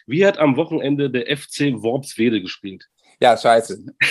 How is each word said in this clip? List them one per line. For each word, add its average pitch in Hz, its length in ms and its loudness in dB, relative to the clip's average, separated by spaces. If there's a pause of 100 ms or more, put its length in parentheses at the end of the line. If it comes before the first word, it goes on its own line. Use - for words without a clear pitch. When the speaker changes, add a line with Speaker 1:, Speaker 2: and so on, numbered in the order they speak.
Speaker 1:
wie 175 180 2
hat 196 120 2
am 143 180 4
Wochenende 143 540 -2
der 120 200 -6
F 147 160 -6
C 143 280 -2
Worpswede 113 680 -2
gespielt? 92 460 -14 (320)
Speaker 2:
Ja, 120 160 6
scheiße. 113 480 2 (260)